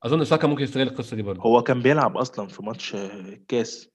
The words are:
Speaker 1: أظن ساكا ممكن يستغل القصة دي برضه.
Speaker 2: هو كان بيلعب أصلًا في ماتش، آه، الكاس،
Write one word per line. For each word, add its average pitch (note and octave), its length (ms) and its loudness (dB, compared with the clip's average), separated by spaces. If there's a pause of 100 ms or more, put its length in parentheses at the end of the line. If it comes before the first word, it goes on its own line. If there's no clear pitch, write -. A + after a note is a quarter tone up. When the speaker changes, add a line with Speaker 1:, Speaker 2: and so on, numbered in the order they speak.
Speaker 1:
أظن C#3+ 220 2
ساكا D#3 240 4
ممكن C#3 140 0
يستغل C3+ 260 0
القصة A#2+ 280 -8
دي G#2+ 60 -4
برضه. F#2+ 200 -6
Speaker 2:
هو A#2 200 6
كان B2 200 2
بيلعب C3 340 4
أصلًا G2+ 300 -4
في F2+ 160 -14
ماتش، A2 320 -8
آه، G2+ 120 -6 (220)
الكاس، - 680 -6